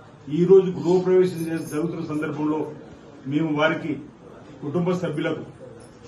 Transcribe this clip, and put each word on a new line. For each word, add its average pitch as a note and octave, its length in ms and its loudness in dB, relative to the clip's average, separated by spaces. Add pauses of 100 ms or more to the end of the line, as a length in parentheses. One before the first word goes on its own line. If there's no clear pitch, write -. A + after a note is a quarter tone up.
(280)
ఈ D#3 160 0
రోజు F#3 260 8
గృహప్రవేశం F3+ 720 2
చే-, D#3+ 260 -4
జరుగుతున్న E3 400 -6
సందర్భంలో D3+ 540 -4 (680)
మేము D3+ 300 0
వారికి D3+ 360 0 (680)
కుటుంబ E3+ 320 -2
సభ్యులకు D#3+ 520 -4 (640)